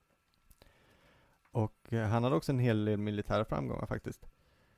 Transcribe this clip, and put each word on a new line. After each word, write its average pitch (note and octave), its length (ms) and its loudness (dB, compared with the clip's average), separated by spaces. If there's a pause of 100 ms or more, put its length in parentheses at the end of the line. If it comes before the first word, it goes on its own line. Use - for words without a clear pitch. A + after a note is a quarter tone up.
(1500)
Och, - 400 -4
eh, A2+ 160 0
han A#2 160 2
hade C3+ 120 2
också D#3 160 0
en C3 60 2
hel A2+ 260 4
del G#2+ 140 2
militära G#2 460 0
framgångar C#3 420 -4
faktiskt. - 400 -8 (520)